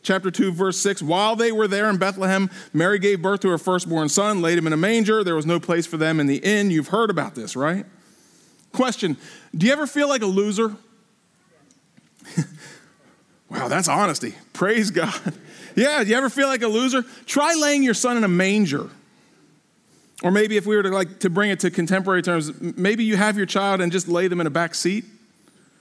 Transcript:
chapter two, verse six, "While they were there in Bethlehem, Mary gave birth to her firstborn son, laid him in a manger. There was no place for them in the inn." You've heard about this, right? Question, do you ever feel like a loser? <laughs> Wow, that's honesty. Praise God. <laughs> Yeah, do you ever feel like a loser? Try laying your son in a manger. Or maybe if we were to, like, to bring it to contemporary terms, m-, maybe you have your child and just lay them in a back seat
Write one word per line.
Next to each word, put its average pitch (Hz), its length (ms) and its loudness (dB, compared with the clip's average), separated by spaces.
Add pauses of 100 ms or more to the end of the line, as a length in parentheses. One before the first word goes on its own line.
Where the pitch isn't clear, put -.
chapter 190 280 0
two, 190 220 0
verse 180 260 -2
six, 196 220 -2
"While 190 340 0
they 226 160 0
were 214 160 0
there 202 220 0
in 196 80 2
Bethlehem, 190 540 0 (240)
Mary 185 240 2
gave 196 240 0
birth 190 180 0
to 190 80 0
her 175 80 2
firstborn 170 540 -2
son, 202 320 0
laid 170 160 2
him 160 80 0
in 156 80 0
a - 20 0
manger. 214 480 2
There 175 100 0
was 151 120 -2
no 170 120 2
place 170 280 -2
for 160 100 -8
them 160 240 2
in 143 60 2
the 139 100 2
inn." 202 340 0
You've 151 180 0
heard 214 200 2
about 165 260 -4
this, 113 220 -10
right? 170 300 -2 (880)
Question, 208 420 -2 (400)
do 160 80 2
you 254 80 6
ever 294 140 0
feel 285 200 0
like 269 140 0
a 214 60 -2
loser? 208 500 0 (1600)
<laughs> 160 80 -2 (1040)
Wow, - 200 -6
that's 175 200 0
honesty. 147 460 -2 (180)
Praise 208 380 0
God. 175 480 -2
<laughs> - 360 -20
Yeah, 269 300 4
do 202 60 0
you 233 60 6
ever 269 120 2
feel 269 200 2
like 262 140 0
a 233 60 0
loser? 247 340 2 (220)
Try 302 300 2
laying 294 280 2
your 247 120 4
son 247 240 0
in 220 60 2
a 190 40 2
manger. 180 640 0 (1300)
Or 185 80 0
maybe 208 260 2
if 190 100 0
we 214 100 2
were 202 60 4
to, 190 80 -2
like, 190 300 -4
to 185 100 0
bring 202 200 0
it 190 100 -2
to 180 100 0
contemporary 180 520 0
terms, 165 260 -2
m-, 165 280 -10
maybe 214 280 0
you 214 120 0
have 208 200 2
your 196 100 0
child 196 340 0
and 175 100 0
just 175 160 -4
lay 175 220 0
them 175 120 -2
in 160 60 0
a 147 40 0
back 165 240 -2
seat 202 300 -2 (760)